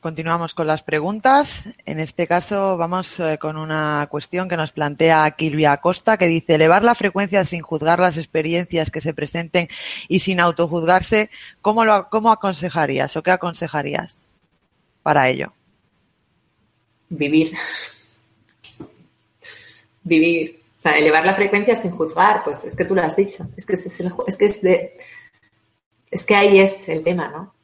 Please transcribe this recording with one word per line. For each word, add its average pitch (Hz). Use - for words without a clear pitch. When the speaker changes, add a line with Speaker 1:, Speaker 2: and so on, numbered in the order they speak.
Speaker 1:
Continuamos 165
con 165
las 156
preguntas. 214
En 160
este 160
caso 190
vamos, 175
eh, 156
con 156
una 156
cuestión 180
que 175
nos 156
plantea 156
Kilvia 151
Acosta, 185
que 180
dice, 165
"Elevar 165
la 240
frecuencia 196
sin 170
juzgar 160
las 175
experiencias 165
que 156
se 156
presenten 170
y 180
sin 185
autojuzgarse, 175
¿cómo 220
lo, 208
cómo 220
aconsejarías 156
o 160
qué -
aconsejarías 160
para 143
ello?". -
Speaker 2:
Vivir. 156
Vivir. 165
O -
sea, 151
elevar 156
la 190
frecuencia 202
sin 180
juzgar, 185
pues -
es -
que -
tú 196
lo 185
has 160
dicho. 196
Es -
que -
ese 185
es -
el 180
ju-, -
es 190
que 202
es 202
de, -
es -
que 208
ahí 196
es 190
el 160
tema, 175
¿no? 160